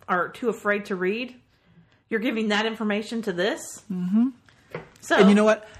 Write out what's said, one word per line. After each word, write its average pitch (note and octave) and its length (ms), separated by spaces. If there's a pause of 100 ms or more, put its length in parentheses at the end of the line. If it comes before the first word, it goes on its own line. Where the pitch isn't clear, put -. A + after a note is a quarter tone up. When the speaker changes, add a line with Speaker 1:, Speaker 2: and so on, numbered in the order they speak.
Speaker 1:
are F3+ 200
too - 200
afraid G3+ 360
to G3+ 100
read. G#3 400 (720)
You're A3 100
giving A3 300
that G#3 160
information A3 580
to G3+ 100
this? C4+ 280 (300)
Speaker 2:
Mm-hmm. F#3+ 380 (720)
Speaker 1:
So - 160
Speaker 2:
And G3+ 120
you G3+ 60
know G#3+ 100
what? G#3+ 220 (120)